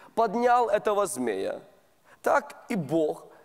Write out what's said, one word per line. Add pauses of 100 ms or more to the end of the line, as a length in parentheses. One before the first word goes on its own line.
(140)
поднял
этого
змея, (640)
так
и
Бог (200)